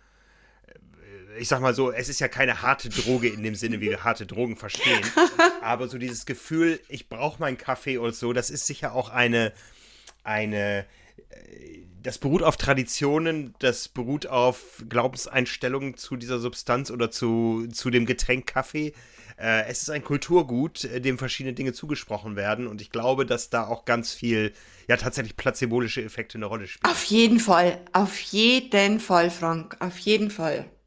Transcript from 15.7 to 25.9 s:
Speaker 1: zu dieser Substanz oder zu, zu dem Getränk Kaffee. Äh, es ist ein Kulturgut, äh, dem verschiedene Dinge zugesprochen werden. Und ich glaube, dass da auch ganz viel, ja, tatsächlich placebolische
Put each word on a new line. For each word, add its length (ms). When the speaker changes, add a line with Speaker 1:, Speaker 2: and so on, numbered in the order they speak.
Speaker 1:
zu 200
dieser 220
Substanz 520
oder 200
zu, 640
zu 180
dem 160
Getränk 400
Kaffee. 460
Äh, 300
es 160
ist 80
ein 120
Kulturgut, 840
äh, 160
dem 180
verschiedene 360
Dinge 180
zugesprochen 640
werden. 320
Und 140
ich 100
glaube, 360
dass 240
da 160
auch 180
ganz 280
viel, 400
ja, 80
tatsächlich 400
placebolische 680